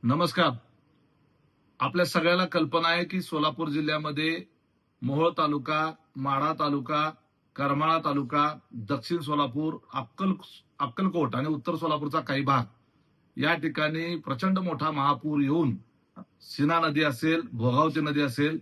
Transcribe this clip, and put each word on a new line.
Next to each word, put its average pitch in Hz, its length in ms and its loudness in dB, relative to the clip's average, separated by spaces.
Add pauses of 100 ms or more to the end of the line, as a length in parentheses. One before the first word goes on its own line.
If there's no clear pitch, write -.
नमस्कार. 160 440 2 (1300)
आपल्या 135 260 0
सगळ्याला 175 400 2
कल्पना 165 420 0
आहे 175 160 2
की 180 180 -6
सोलापूर 156 460 -2
जिल्ह्यामध्ये 156 760 -2 (580)
मोहोळ 143 360 2
तालुका, 156 540 0 (240)
माढा 139 360 0
तालुका, 151 580 0 (460)
करमाळा 147 420 2
तालुका, 147 560 0 (180)
दक्षिण 123 480 -4
सोलापूर, 147 540 -2 (200)
अक्कल-, 185 400 -2 (440)
अक्कलकोट 151 580 0
आणि 131 100 0
उत्तर 160 280 -2
सोलापूरचा 151 460 -2
काही 139 220 -2
भाग 135 220 2 (720)
या 151 180 2
ठिकाणी 160 640 -2
प्रचंड 185 420 0
मोठा 156 320 -2
महापूर 147 520 0
येऊन 139 340 2 (640)
सीना 156 400 2
नदी 156 220 2
असेल, 156 380 2 (120)
भोगावती 131 480 2
नदी 147 200 0
असेल 147 420 0